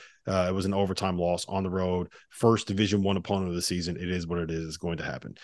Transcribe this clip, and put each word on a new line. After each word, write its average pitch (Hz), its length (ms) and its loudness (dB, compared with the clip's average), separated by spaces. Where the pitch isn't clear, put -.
Uh, 95 220 2
it 95 40 0
was 95 140 0
an 98 80 0
overtime 95 420 0
loss 87 300 0
on 95 160 -2
the 92 80 -2
road. 90 380 0
First 113 380 4
Division 101 360 2
One 98 140 2
opponent 95 320 0
of 87 60 -2
the 87 80 -2
season. 87 340 -2
It 87 140 -4
is 87 160 -2
what 87 120 -2
it 82 120 -2
is. 80 160 -4
It's 78 100 -10
going 85 220 -4
to - 60 -6
happen. - 400 -8